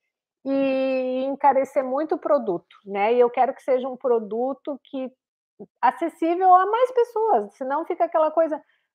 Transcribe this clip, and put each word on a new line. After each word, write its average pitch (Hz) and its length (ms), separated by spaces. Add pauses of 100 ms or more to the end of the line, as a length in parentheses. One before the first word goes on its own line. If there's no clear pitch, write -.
(460)
e 262 800
encarecer 269 580
muito 277 320
o - 40
produto, 233 560 (100)
né? 202 280
E 247 60
eu 240 100
quero 247 240
que - 80
seja 254 260
um 254 100
produto 240 840
que, 262 280 (680)
acessível 349 720
a 370 120
mais 480 260
pessoas, 440 640
senão 277 300
fica 349 200
aquela 311 260
coisa, 311 300 (340)